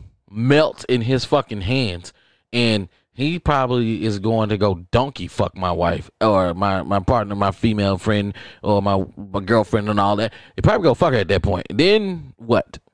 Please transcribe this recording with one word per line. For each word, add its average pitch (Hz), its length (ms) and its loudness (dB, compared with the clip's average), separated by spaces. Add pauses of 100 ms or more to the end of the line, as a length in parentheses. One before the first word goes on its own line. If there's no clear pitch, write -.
(300)
melts 127 560 2
in 123 160 0
his 123 240 0
fucking 120 360 -2
hands, 95 520 -4 (400)
and 113 340 0 (260)
he 151 240 -4
probably 123 680 0
is 104 140 -2
going 110 280 0
to 104 100 -2
go 92 340 0
donkey 120 360 -2
fuck - 280 -4
my 92 160 -2
wife 85 380 -2 (120)
or 95 320 2
my, 95 280 -2
my 95 200 -2
partner, 104 340 0
my 101 160 0
female 101 460 0
friend, 101 360 -2 (300)
or 101 180 2
my, 98 240 0 (120)
my 98 240 -8
girlfriend 107 480 0
and 104 100 0
all 101 160 2
that. 107 160 -2 (240)
He - 60 -10
probably 202 240 2
go 139 80 6
fuck 170 180 2
her 120 80 2
at 92 80 -2
that 92 160 0
point. 95 260 -2
Then 175 680 0
what? 113 420 -2 (140)